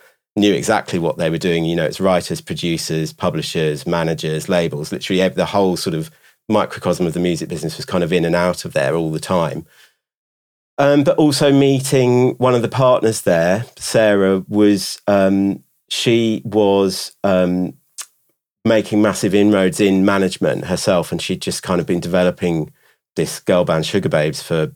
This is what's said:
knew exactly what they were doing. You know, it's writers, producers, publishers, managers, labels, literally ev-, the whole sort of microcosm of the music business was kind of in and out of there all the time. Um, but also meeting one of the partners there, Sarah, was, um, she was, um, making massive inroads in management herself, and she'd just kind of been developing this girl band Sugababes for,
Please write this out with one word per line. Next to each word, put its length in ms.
knew 200
exactly 440
what 200
they 100
were 80
doing. 300
You 100
know, 80
it's 160
writers, 400
producers, 720
publishers, 720
managers, 640
labels, 440
literally 280
ev-, 140
the 100
whole 320
sort 180
of 160
microcosm 580
of 60
the 80
music 300
business 260
was 80
kind 180
of 100
in 120
and 100
out 300
of 80
there 220
all 160
the 100
time. 460
Um, 260
but 140
also 340
meeting 880
one 160
of 80
the 60
partners 540
there, 440
Sarah, 720
was, 580
um, 560
she 540
was, 680
um, 500
making 380
massive 320
inroads 460
in 240
management 640
herself, 440
and 100
she'd 220
just 200
kind 180
of 60
been 140
developing 680
this 240
girl 240
band 200
Sugababes 580
for, 340